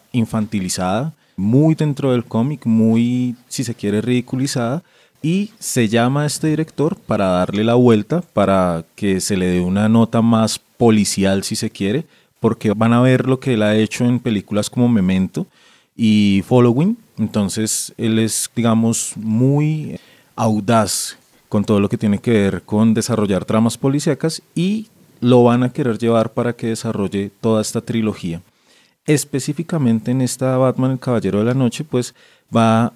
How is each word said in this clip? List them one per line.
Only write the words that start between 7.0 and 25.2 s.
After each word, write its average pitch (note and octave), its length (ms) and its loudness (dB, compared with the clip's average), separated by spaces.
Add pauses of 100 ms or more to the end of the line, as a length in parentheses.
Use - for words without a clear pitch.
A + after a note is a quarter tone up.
darle F#2 380 0
la A#2 100 2
vuelta, A#2+ 460 4
para F#2 640 0 (100)
que F#2+ 260 -2
se G2+ 160 -4
le F2+ 120 0
dé F2+ 120 0
una G2 280 0
nota A2+ 340 2
más A2+ 380 2
policial, G2 840 0
si A2 140 -8
se A2+ 140 -6
quiere, G#2+ 360 -4 (320)
porque A2 320 0
van A2+ 220 2
a A#2+ 100 4
ver B2+ 240 4
lo C3 140 0
que C3 140 -2
él G#2+ 80 2
ha G#2+ 120 2
hecho A2 300 0
en A#2+ 160 0
películas G#2 500 -4
como A#2+ 180 0
Memento F#2+ 560 0 (520)
y G#2 500 2
Following. B2+ 500 2 (220)
Entonces, G#2+ 800 -4
él A2 220 0
es, - 340 -2
digamos, A2+ 600 0
muy C#3 840 0 (380)
audaz G#2+ 800 0 (320)
con G#2 160 -2
todo G#2 160 2
lo G2+ 80 2
que A#2 100 -4
tiene G#2 200 0
que - 120 -4
ver G2 320 2
con A2 320 2
desarrollar G#2+ 500 0
tramas A2+ 320 0
policíacas D3 640 -2 (140)
y G3+ 320 -2 (340)